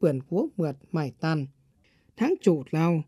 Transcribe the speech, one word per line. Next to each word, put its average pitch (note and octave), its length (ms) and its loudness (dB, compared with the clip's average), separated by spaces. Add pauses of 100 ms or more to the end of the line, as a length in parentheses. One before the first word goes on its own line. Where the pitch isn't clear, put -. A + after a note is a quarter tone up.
vườn C#3+ 220 2
cua G#3+ 340 -2
mượt D3+ 200 -2 (160)
mải D3 280 -2
tan, D#3 260 -2 (720)
tháng D4 260 0
chủ D#3+ 280 2
lao, D#3+ 380 2